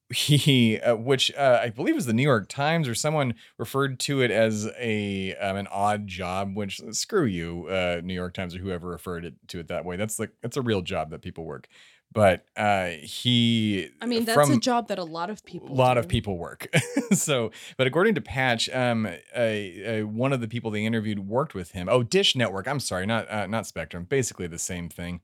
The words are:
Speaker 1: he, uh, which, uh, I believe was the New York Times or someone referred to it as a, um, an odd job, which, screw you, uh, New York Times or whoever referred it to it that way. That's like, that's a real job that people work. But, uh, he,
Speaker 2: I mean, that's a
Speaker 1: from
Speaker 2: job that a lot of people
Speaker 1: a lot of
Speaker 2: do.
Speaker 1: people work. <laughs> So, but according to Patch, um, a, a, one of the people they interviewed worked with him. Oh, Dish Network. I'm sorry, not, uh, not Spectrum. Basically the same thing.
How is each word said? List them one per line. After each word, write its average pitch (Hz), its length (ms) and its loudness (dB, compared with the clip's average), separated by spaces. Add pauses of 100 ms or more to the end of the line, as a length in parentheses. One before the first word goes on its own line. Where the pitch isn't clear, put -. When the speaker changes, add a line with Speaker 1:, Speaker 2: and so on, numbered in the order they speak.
Speaker 1:
he, 131 680 4
uh, 120 160 2
which, 131 400 0
uh, 131 280 6
I 120 60 -2
believe 160 260 0
was 220 100 -2
the 117 80 2
New 120 100 4
York 120 240 4
Times 156 400 0
or 117 80 -2
someone 147 380 0 (240)
referred 135 440 -2
to 139 200 0
it 123 100 4
as 110 380 4 (100)
a, 101 560 -2
um, 98 220 -2
an 101 140 -6
odd 104 360 0
job, 95 480 -4
which, 101 240 -6 (120)
screw - 340 0
you, 85 420 -4
uh, 90 360 0
New 92 100 -6
York 90 220 -4
Times 90 200 -6
or 92 40 -10
whoever 90 280 -6
referred 85 380 -8
it 78 80 -12 (140)
to 90 120 -10
it 78 80 -10
that 73 180 -6
way. 90 120 -4
That's 107 220 -4
like, 107 120 -6 (100)
that's - 160 -8
a 139 40 0
real 107 200 2
job 82 300 -4
that 80 100 -12
people 85 240 -12
work. 69 220 -12 (440)
But, 98 340 6 (100)
uh, 101 340 2
he, 107 1000 2 (100)
Speaker 2:
I 233 60 -6
mean, 233 200 0
that's 226 120 2
a 147 80 8
Speaker 1:
from 233 140 4
Speaker 2:
job 240 300 0
that 190 100 -4
a 180 40 -6
lot 170 280 -8
of - 140 -14
people - 260 -14
Speaker 1:
a - 20 -4
lot 127 240 4
of 117 100 2
Speaker 2:
do. - 20 -12
Speaker 1:
people 104 280 -2
work. 82 360 -10
<laughs> 165 40 2 (360)
So, 127 380 0 (260)
but 131 80 2
according 175 300 4
to 135 60 -2
Patch, 123 500 0
um, 120 340 2 (300)
a, 107 640 -2
a, 107 40 -2
one 113 300 0
of 127 80 0
the 113 60 -4
people 113 240 -6
they 107 120 -2
interviewed 110 440 0
worked 127 260 -2
with 92 180 -8
him. 92 160 -6
Oh, 123 140 6
Dish 190 340 2
Network. 98 320 0
I'm 139 120 -2
sorry, - 260 -2
not, 110 240 0
uh, 104 160 -2
not 104 220 -4
Spectrum. 87 380 -8
Basically 117 420 -2
the 82 100 -10
same 87 320 -6
thing. 87 340 -8